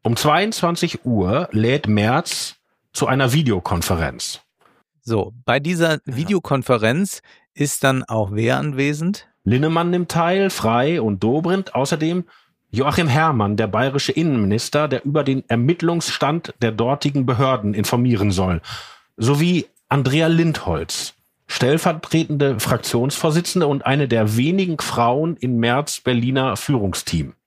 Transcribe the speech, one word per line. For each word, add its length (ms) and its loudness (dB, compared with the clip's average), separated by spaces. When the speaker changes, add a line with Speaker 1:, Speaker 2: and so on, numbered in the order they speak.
Speaker 1:
Um 140 0
zweiundzwanzig 880 0
Uhr 460 0
lädt 360 0
Merz 680 0
zu 120 0
einer 280 2
Videokonferenz. 1040 -2
Speaker 2:
So, 320 -2
bei 160 0
dieser 360 0
Speaker 3:
Ja. 100 -8
Speaker 2:
Videokonferenz 1120 0
ist 300 -2
dann 220 0
auch 260 -2
wer 280 0
anwesend? 680 -2
Speaker 1:
Linnemann 460 2
nimmt 200 0
teil, 400 2
Frey 500 0
und 220 -2
Dobrindt. 540 0
Außerdem 480 0
Joachim 380 0
Herrmann, 480 2
der 120 0
bayerische 440 0
Innenminister, 800 0
der 160 -4
über 180 0
den 260 -2
Ermittlungsstand 1120 0
der 120 0
dortigen 520 0
Behörden 480 0
informieren 580 2
soll. 300 0
Sowie 520 0
Andrea 400 2
Lindholz, 840 -2
stellvertretende 1120 0
Fraktionsvorsitzende 1080 0
und 180 -2
eine 240 2
der 260 2
wenigen 440 0
Frauen 580 0
in 220 -2
Merz 420 0
Berliner 560 0
Führungsteam. 800 -4